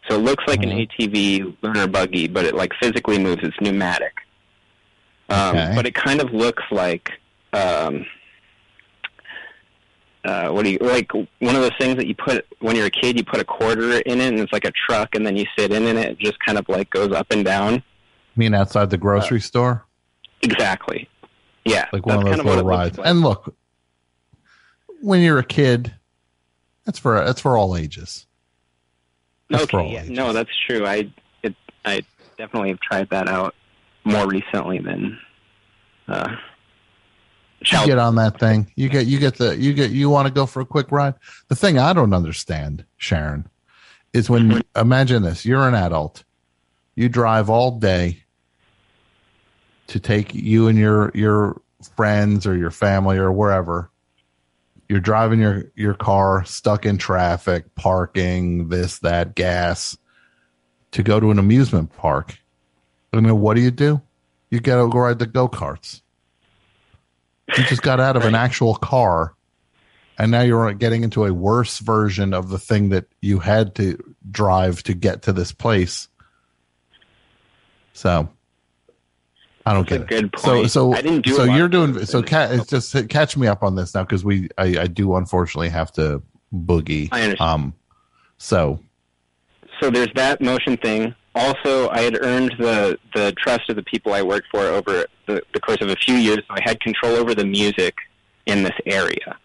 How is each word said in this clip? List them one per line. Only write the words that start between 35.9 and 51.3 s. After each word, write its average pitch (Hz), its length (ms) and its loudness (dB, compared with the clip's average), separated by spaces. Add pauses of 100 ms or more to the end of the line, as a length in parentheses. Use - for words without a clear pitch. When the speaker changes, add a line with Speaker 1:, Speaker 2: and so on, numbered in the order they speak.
Speaker 1:
uh, - 200 -6 (1300)
Speaker 2:
You - 40 -20
Speaker 1:
child- 165 220 2
Speaker 2:
get 135 120 4
on 117 180 2
that 110 220 0
thing. 110 380 2
You 135 140 -2
get, 135 160 0
you 135 120 0
get 139 200 0
the, 110 180 0
you 139 160 0
get, 139 180 0
you 139 200 0
wanna 139 200 2
go 135 140 0
for 131 160 -8
a 131 60 -8
quick - 260 -2
ride. 139 220 0 (340)
The 131 80 0
thing 170 220 2
I 151 160 4
don't 123 180 4
understand, 78 720 -4 (140)
Sharon, 76 500 -4 (640)
is 117 160 2
when, 113 220 6
Speaker 1:
Mm-hmm. 110 300 0
Speaker 2:
imagine 123 420 4
this: 85 240 -4
you're 131 200 4
an 127 80 2
adult, 82 500 -2 (720)
you 120 140 0
drive 113 400 2
all 120 300 2
day 90 420 0 (1700)
to - 140 -6
take 107 340 -2
you 110 340 4
and 110 100 6
your, 107 360 4
your 104 460 0 (340)